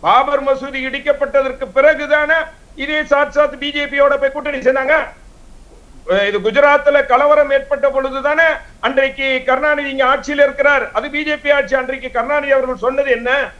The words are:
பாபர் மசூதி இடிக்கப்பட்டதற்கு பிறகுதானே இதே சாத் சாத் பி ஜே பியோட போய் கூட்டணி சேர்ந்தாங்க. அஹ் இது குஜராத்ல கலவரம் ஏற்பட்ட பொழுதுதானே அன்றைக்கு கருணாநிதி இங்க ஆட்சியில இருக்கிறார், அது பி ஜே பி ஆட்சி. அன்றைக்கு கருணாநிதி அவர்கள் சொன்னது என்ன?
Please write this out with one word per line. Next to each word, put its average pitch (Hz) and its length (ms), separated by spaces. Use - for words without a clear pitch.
பாபர் 269 440
மசூதி 269 420
இடிக்கப்பட்டதற்கு 277 760
பிறகுதானே 294 600
இதே 302 200
சாத் 285 340
சாத் 285 220
பி 277 120
ஜே 285 220
பியோட 285 260
போய் 269 160
கூட்டணி 294 240
சேர்ந்தாங்க. 262 380
அஹ் 196 200
இது 202 140
குஜராத்ல 285 680
கலவரம் 285 480
ஏற்பட்ட 277 340
பொழுதுதானே 269 580
அன்றைக்கு 269 460
கருணாநிதி 285 460
இங்க 269 140
ஆட்சியில 277 400
இருக்கிறார், 269 460
அது 226 180
பி 294 140
ஜே 302 120
பி 294 200
ஆட்சி. 277 180
அன்றைக்கு 262 360
கருணாநிதி 277 460
அவர்கள் 254 280
சொன்னது 269 260
என்ன? 240 220